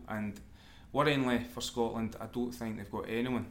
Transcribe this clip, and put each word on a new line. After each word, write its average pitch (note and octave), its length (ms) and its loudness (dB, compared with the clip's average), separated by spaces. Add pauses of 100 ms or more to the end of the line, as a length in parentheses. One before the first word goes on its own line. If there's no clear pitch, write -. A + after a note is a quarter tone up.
and G#2 320 -2 (560)
worryingly C3 520 6
for - 160 -8
Scotland, A2+ 580 0
I A2+ 60 -6
don't B2 260 -2
think A2+ 240 -4
they've G2+ 160 -8
got - 160 -2
anyone A#2+ 420 0